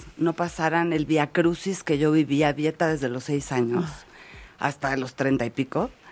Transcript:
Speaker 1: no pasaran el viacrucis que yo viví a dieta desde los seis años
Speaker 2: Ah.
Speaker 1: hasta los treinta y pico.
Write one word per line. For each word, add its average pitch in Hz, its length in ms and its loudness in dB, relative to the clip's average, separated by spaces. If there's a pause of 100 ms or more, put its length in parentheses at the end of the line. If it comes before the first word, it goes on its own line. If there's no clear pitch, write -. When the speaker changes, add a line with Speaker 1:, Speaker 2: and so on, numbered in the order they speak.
(180)
Speaker 1:
no 165 160 2
pasaran 170 600 0
el 156 120 0
viacrucis 165 800 0
que 151 140 0
yo 151 140 2
viví 147 320 4
a 143 100 4
dieta 156 340 0
desde 139 220 0
los 127 140 -6
seis 143 280 -4
años 123 340 2 (760)
Speaker 2:
Ah. 131 80 0
Speaker 1:
hasta 135 300 -4
los 127 180 -6
treinta 135 300 0
y 117 40 -4
pico. - 400 -2 (220)